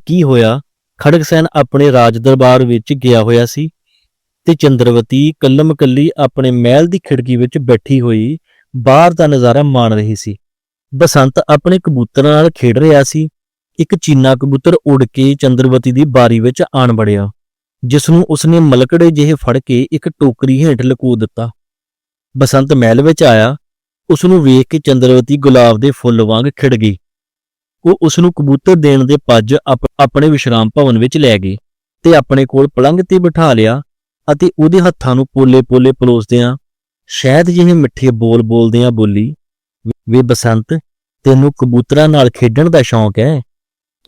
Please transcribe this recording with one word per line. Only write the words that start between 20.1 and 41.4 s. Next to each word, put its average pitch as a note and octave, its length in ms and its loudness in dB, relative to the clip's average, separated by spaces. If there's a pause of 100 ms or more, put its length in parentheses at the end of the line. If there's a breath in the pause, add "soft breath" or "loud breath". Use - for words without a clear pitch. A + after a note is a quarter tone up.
ਹੇਠ C3 180 0
ਲੁਕੋ B2 340 -2
ਦਿੱਤਾ। A2+ 340 -8 (880)
ਬਸੰਤ C#3 360 0
ਮਹਿਲ A#2+ 300 2
ਵਿੱਚ D#3+ 200 0
ਆਇਆ, A#2+ 340 2 (540)
ਉਸ D#3 140 -2
ਨੂੰ F3+ 180 2
ਵੇਖ C3 280 2
ਕੇ D#3+ 80 -2
ਚੰਦਰਵਤੀ B2+ 580 0
ਗੁਲਾਬ B2+ 420 2
ਦੇ C3+ 120 0
ਫੁੱਲ A#2 320 -2
ਵਾਂਗ A2 220 -2 (120)
ਖਿੜ C3 180 -2
ਗਈ। G#2+ 220 -2 (880)
ਉਹ F3+ 180 0
ਉਸ D#3+ 160 -2
ਨੂੰ F3 140 2
ਕਬੂਤਰ C#3+ 420 0
ਦੇਣ C#3 300 2
ਦੇ C#3+ 120 0
ਪੱਜ A#2 380 0
ਆਪ-, C3+ 340 -4 (120)
ਆਪਣੇ C#3 300 0
ਵਿਸ਼ਰਾਮ A#2 440 -2
ਭਵਨ C3+ 240 0
ਵਿੱਚ B2+ 200 -2
ਲੈ A#2+ 200 2
ਗਈ F#2+ 180 -8 (460)
ਤੇ E3 120 4
ਆਪਣੇ C3+ 340 0
ਕੋਲ C3+ 200 0
ਪਲੰਘ C#3+ 400 0
ਤੇ F#3 100 0
ਬਿਠਾ E3 340 0
ਲਿਆ A2+ 300 0 (500)
ਅਤੇ D#3+ 260 0
ਉਹਦੇ E3+ 220 2
ਹੱਥਾਂ E3 340 -2
ਨੂੰ C3 180 -2
ਪੋਲੇ-ਪੋਲੇ B2+ 600 2
ਪਲੋਸਦਿਆਂ, B2 640 -2 (500)
ਸ਼ਹਿਦ D#3 440 -2
ਜਿਹੇ F3 220 2
ਮਿੱਠੇ C3 380 0
ਬੋਲ A#2 320 0
ਬੋਲਦਿਆਂ A#2 480 0
ਬੋਲੀ, A2 440 -2 (760)
"ਵੇ B2 140 2
ਬਸੰਤ, A#2+ 580 -4 (420)
ਤੈਨੂੰ C3+ 360 2